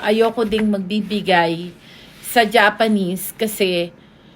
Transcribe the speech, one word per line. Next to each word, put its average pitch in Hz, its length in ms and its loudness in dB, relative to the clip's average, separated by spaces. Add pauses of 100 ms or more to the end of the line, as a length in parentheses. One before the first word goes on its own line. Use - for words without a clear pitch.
ayoko 226 400 2
ding 214 260 0
magbibigay 180 1000 -2 (500)
sa 233 220 2
Japanese 208 880 2
kasi 180 560 -2 (460)